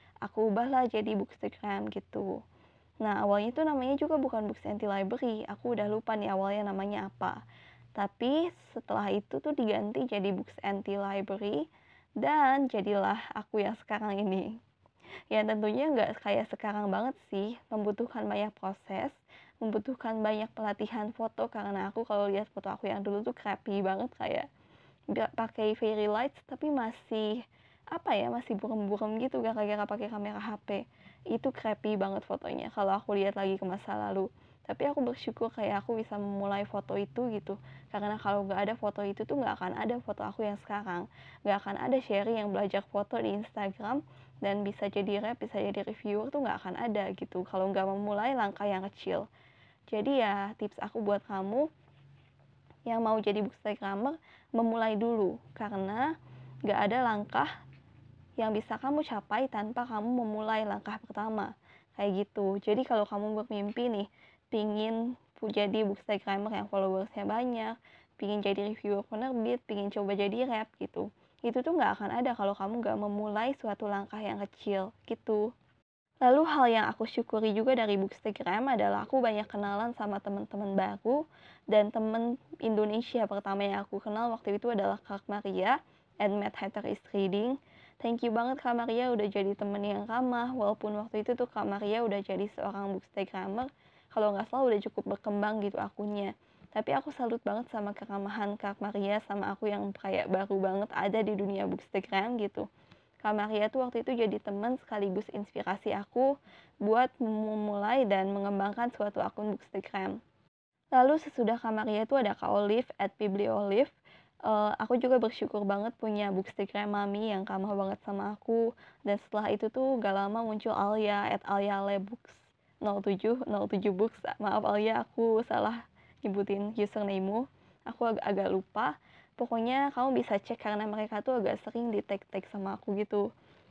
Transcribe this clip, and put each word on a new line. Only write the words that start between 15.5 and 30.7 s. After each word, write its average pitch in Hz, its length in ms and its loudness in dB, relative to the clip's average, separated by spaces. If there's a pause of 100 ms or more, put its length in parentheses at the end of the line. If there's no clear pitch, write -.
nggak 240 320 2
kayak 214 320 0
sekarang 208 400 -2
banget 220 240 0 (160)
sih, 208 240 -2 (160)
membutuhkan 214 560 -2
banyak 208 320 0
proses, 196 480 -4 (560)
membutuhkan 220 560 -2
banyak 214 320 0
pelatihan 214 640 -4
foto, 226 320 -2
karena 202 400 -4
aku 226 160 -4
kalau 202 240 2
lihat 202 240 -2
foto 196 160 -8
aku 196 240 -4
yang 202 80 -2
dulu 202 240 -2
tuh 247 80 -2
crappy 202 480 -2
banget, 190 400 0
kayak - 320 -2 (580)
nggak 220 240 0
pakai 220 400 0
fairy 214 320 2
lights, 220 400 0
tapi 302 240 -4
masih, 226 720 -2 (480)
apa 320 240 0
ya, 226 160 2
masih 240 240 -4
buram-buram 214 640 -2
gitu, 254 240 0
gara-gara 208 400 0
pakai 208 240 -4
kamera 208 320 -6
H 208 240 -8
P. 202 240 -4 (400)